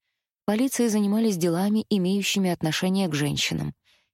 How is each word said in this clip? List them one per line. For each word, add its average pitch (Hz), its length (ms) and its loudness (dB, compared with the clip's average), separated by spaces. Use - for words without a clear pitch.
Полицией 233 440 2
занимались 208 480 2
делами, 185 520 0
имеющими 190 600 0
отношение 185 580 0
к 151 80 -4
женщинам. 147 580 -2